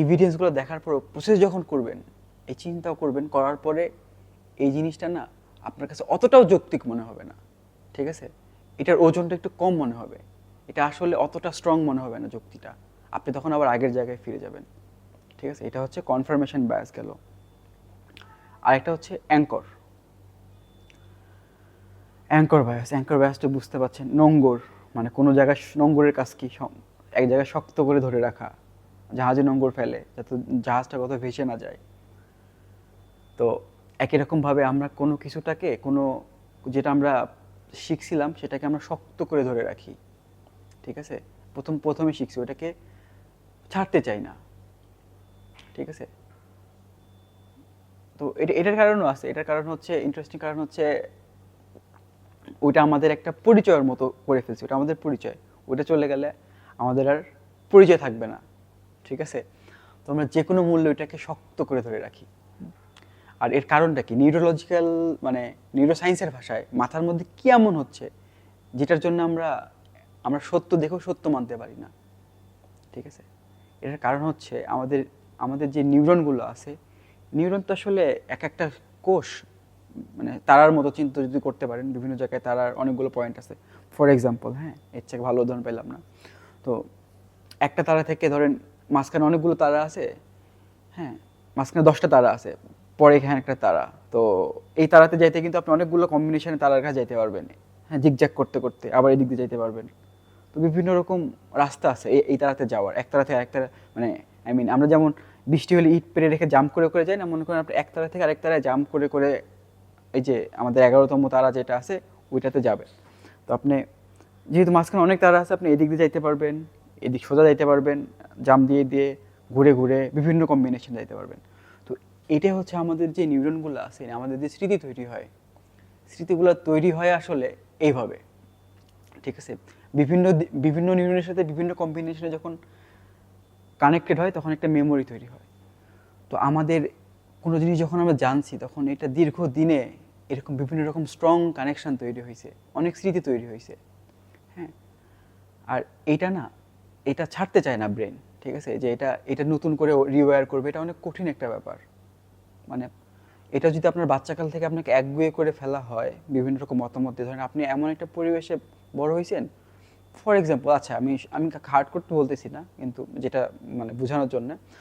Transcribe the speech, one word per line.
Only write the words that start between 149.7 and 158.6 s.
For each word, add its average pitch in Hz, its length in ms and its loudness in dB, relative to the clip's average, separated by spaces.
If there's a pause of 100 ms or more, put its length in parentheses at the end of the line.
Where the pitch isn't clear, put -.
করে 151 160 2 (180)
রিওয়্যার 139 360 4
করবে, 135 240 -4
এটা 156 100 -8
অনেক 165 220 -10
কঠিন 175 260 -8
একটা - 220 -6
ব্যাপার। - 280 -12 (920)
মানে, 127 140 -8 (720)
এটা 165 180 2
যদি 160 160 -2
আপনার 170 220 -4
বাচ্চাকাল 165 400 -6
থেকে 165 160 -6
আপনাকে 160 200 -6 (100)
একগুঁয়ে 147 380 -2
করে 156 220 0
ফেলা 139 300 -6
হয় 120 220 -6 (240)
বিভিন্ন 131 280 -2
রকম 135 200 -6
মতামত 127 320 -6
দিয়ে, 123 120 -8
ধরেন 131 200 -12
আপনি 151 140 -8 (140)
এমন 147 180 -2
একটা 165 120 -10 (120)
পরিবেশে 165 380 -2 (440)